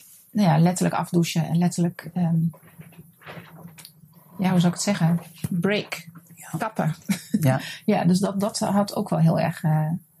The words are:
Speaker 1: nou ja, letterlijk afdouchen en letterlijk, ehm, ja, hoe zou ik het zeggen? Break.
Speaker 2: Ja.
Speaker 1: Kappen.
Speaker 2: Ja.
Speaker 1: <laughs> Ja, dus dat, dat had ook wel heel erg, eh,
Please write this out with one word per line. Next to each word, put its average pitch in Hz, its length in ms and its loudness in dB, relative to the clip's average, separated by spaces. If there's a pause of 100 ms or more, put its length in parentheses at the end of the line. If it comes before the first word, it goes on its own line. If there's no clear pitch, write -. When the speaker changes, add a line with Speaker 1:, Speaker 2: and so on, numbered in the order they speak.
(300)
Speaker 1:
nou 202 180 2
ja, 151 100 4
letterlijk 175 380 2
afdouchen 170 520 -2
en 160 100 0
letterlijk, 175 560 -2
ehm, 170 220 0 (2000)
ja, 185 120 2
hoe 185 100 4
zou 175 60 4
ik 175 60 4
het - 100 -8
zeggen? 170 380 2 (300)
Break. 190 560 -2 (280)
Speaker 2:
Ja. - 240 -10
Speaker 1:
Kappen. 175 360 -2 (460)
Speaker 2:
Ja. 131 200 2 (140)
Speaker 1:
<laughs> - 100 -20
Ja, 208 200 2
dus 180 140 4
dat, 196 220 -2
dat 214 180 -2
had 202 380 0
ook 208 120 -4
wel 170 100 0
heel 160 200 4
erg, 165 240 -2
eh, 156 280 2 (300)